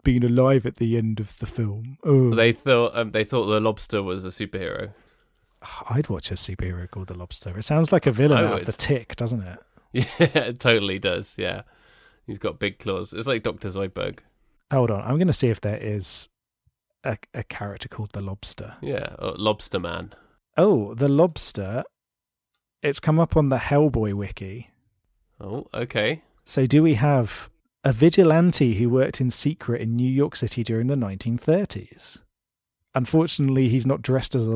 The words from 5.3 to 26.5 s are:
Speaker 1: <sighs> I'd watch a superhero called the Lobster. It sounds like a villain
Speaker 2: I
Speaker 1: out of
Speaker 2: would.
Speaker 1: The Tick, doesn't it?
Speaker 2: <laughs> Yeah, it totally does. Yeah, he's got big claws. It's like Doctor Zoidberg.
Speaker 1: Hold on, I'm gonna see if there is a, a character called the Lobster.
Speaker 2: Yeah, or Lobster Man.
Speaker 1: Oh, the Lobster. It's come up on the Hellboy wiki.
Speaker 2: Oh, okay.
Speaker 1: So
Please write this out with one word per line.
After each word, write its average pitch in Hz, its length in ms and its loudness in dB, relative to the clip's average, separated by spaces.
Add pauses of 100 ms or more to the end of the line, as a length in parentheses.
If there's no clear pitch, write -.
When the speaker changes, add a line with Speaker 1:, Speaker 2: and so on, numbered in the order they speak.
Speaker 1:
<sighs> - 280 -14
I'd 135 180 0
watch 95 240 -6
a - 20 -8
superhero 90 560 -6
called 95 180 -12
the 87 100 -12
Lobster. 90 380 -12
It 110 80 -8
sounds 156 280 2
like 170 140 4
a 131 60 2
villain 135 260 4
Speaker 2:
I - 80 2
Speaker 1:
out 101 60 0
of - 80 -2
Speaker 2:
would. 87 60 -10
Speaker 1:
The 113 60 -4
Tick, - 440 -2
doesn't 117 260 -4
it? 90 220 -14
Speaker 2:
<laughs> - 280 -20
Yeah, 123 120 0 (140)
it 123 420 2
totally 101 380 2
does. 95 380 -4
Yeah, 95 260 -6 (640)
he's 101 120 -12
got 92 200 -6
big 101 200 -6
claws. 95 340 -6
It's 110 140 -8
like 120 160 -2
Doctor 101 260 -6
Zoidberg. 95 520 -6 (520)
Speaker 1:
Hold 123 180 4
on, 101 120 -2
I'm 131 160 0
gonna 175 160 4
see 123 140 2
if 110 120 -2
there 104 160 -4
is - 520 -2 (760)
a, 117 140 -4 (160)
a 107 80 -8
character - 460 -12
called - 240 -10
the 98 100 -10
Lobster. - 580 -10
Speaker 2:
Yeah, - 380 -8
or - 180 -6
Lobster 107 440 -2
Man. 87 340 -10 (420)
Speaker 1:
Oh, 131 380 2
the 139 140 2
Lobster. 139 760 0 (1000)
It's 143 180 -2
come 156 200 2
up 165 160 2
on 147 140 4
the 131 80 2
Hellboy 123 560 2
wiki. 101 560 -10 (720)
Speaker 2:
Oh, 110 340 -10
okay. 120 480 -4 (240)
Speaker 1:
So 135 200 0